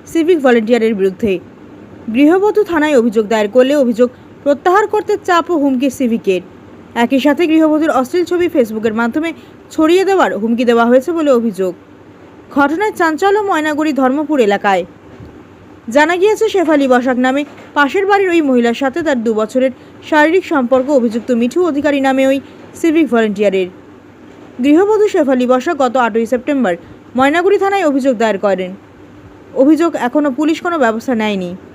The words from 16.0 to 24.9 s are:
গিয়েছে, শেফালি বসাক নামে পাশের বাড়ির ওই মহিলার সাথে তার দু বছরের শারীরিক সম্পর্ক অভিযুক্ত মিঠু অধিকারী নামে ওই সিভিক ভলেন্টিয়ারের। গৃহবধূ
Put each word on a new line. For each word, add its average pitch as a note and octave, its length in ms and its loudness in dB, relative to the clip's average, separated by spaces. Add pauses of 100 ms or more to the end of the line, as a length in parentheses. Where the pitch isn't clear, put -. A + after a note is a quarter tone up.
গিয়েছে, G#4 340 0
শেফালি D#4 380 2
বসাক B3 300 2
নামে C4 280 0 (280)
পাশের D4 320 0
বাড়ির G4 240 2
ওই E4+ 120 2
মহিলার B3 320 0
সাথে C4+ 280 -4
তার C#4 220 -2
দু A3+ 100 -2
বছরের B3 380 -2 (380)
শারীরিক D#4+ 360 2
সম্পর্ক C4 440 0
অভিযুক্ত A#3 420 0
মিঠু B3 360 0
অধিকারী C#4+ 340 -2
নামে C4+ 260 2
ওই C4+ 120 2 (340)
সিভিক D#4+ 340 0
ভলেন্টিয়ারের। G3+ 600 0 (960)
গৃহবধূ G4+ 440 2